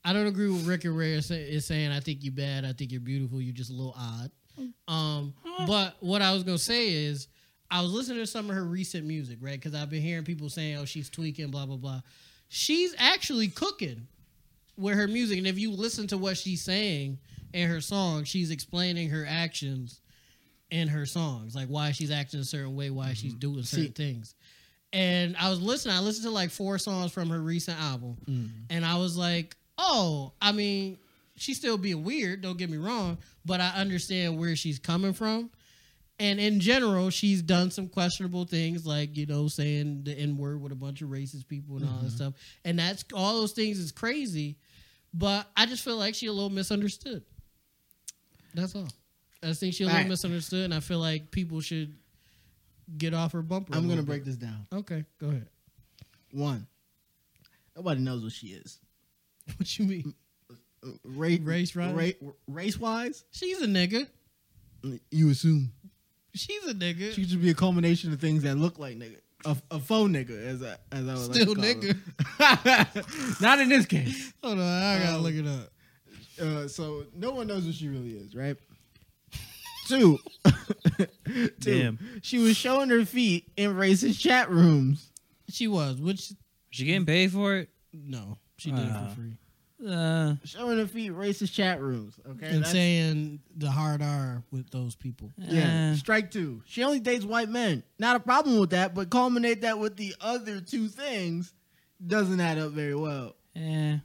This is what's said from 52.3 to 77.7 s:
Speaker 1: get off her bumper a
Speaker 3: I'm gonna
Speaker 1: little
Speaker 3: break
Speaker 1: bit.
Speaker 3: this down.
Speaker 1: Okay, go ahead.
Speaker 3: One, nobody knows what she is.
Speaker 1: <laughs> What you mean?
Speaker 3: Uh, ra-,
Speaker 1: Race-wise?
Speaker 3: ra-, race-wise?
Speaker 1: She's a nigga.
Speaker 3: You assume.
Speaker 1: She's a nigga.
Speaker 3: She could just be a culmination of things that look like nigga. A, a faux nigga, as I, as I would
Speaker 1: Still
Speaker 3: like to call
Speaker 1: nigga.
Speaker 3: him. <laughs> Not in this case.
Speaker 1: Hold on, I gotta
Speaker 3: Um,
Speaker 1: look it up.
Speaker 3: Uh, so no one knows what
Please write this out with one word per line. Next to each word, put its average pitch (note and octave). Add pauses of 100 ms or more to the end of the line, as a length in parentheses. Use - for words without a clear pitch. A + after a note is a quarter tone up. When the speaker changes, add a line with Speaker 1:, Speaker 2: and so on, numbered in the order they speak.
Speaker 1:
get D#3+
off E3
her E3+
bumper F#3
a -
Speaker 3:
I'm E3+
gonna E3+
Speaker 1:
little D3+
Speaker 3:
break C#3+
Speaker 1:
bit. -
Speaker 3:
this C3
down. A2
Speaker 1:
Okay, F3+ (160)
go D3+
ahead. B2+ (840)
Speaker 3:
One, C#3 (1080)
nobody E3
knows B2+
what A2+
she A2+
is. - (640)
Speaker 1:
<laughs> -
What -
you G#3+
mean? E3 (360)
Speaker 3:
Uh, - (120)
ra-, D#3+
Speaker 1:
Race-wise? F3
Speaker 3:
ra-, E3 (180)
race-wise? A3+
Speaker 1:
She's F#4
a C4+
nigga. G3 (1040)
Speaker 3:
You D#3
assume. C#3 (600)
Speaker 1:
She's G#4
a C#4
nigga. F3+
Speaker 3:
She G3+
could F3+
just F3+
be F3
a E3
culmination E3+
of C3+
things D#3
that C#3
look E3
like C3
nigga. A2+ (280)
A, D3 (140)
a D#3+
faux G#3+
nigga, C3 (140)
as B2+
I, A2 (160)
as C3
I C3
would B2
Speaker 1:
Still G#3+
Speaker 3:
like G#3+
to G3
call -
Speaker 1:
nigga. B3+
Speaker 3:
him. B3+
<laughs> -
Not B3+
in C4+
this C4
case. D3+
Speaker 1:
Hold G#3+
on, F3+
I F#3+
gotta E3+
Speaker 3:
Um, D#3+
Speaker 1:
look E3
it D#3
up. C3+ (720)
Speaker 3:
Uh, D3+
so D3+ (100)
no G#3
one B3
knows G3
what E3